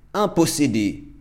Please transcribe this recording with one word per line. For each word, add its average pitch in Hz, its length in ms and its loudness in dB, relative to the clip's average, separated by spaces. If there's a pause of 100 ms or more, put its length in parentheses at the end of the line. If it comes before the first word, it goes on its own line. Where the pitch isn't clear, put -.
(140)
un 202 140 0
possédé. » 131 800 0 (160)